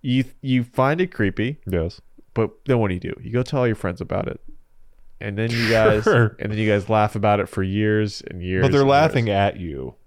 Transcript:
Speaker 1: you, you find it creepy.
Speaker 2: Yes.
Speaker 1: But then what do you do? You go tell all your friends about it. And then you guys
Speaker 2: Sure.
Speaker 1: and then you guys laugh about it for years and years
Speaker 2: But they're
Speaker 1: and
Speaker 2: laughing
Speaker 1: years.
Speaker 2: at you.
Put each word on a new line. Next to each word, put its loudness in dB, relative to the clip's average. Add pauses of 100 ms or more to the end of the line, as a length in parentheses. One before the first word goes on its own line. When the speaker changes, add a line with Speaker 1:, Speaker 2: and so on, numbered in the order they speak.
Speaker 1:
you, 2 (180)
you 0
find 0
it 0
creepy. -2
Speaker 2:
Yes. -2 (320)
Speaker 1:
But 0 (160)
then 2
what 2
do -2
you -6
do? -8
You -12
go 0
tell -4
all 2
your 0
friends -6
about -4
it. -10 (800)
And -8
then -2
you -2
guys 4
Speaker 2:
Sure. 4
Speaker 1:
and -6
then -4
you 0
guys 0
laugh 2
about 2
it -2
for -6
years -2
and -12
years 0
Speaker 2:
But 4
they're 4
Speaker 1:
and 4
Speaker 2:
laughing 2
Speaker 1:
years. 0
Speaker 2:
at 2
you. -8 (140)